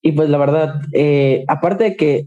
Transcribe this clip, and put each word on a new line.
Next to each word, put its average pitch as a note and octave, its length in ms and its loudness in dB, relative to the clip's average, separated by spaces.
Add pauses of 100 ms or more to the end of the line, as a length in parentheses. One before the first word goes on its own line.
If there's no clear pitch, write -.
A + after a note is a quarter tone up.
Y D#3+ 100 2
pues D3+ 180 0
la D3 80 2
verdad, D3 420 0 (140)
eh, C#3 520 2
aparte F3+ 380 -2
de G3+ 120 -2
que D3 300 0